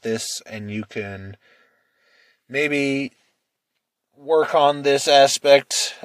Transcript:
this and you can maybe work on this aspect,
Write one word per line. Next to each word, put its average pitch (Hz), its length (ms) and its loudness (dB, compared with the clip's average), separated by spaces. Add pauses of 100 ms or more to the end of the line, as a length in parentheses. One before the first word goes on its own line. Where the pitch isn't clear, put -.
this 110 440 -8
and 104 220 -14
you 104 140 -8
can 98 540 -14 (1120)
maybe 139 640 -4 (1040)
work 151 360 0
on 147 300 2
this 139 240 0
aspect, 139 880 4 (100)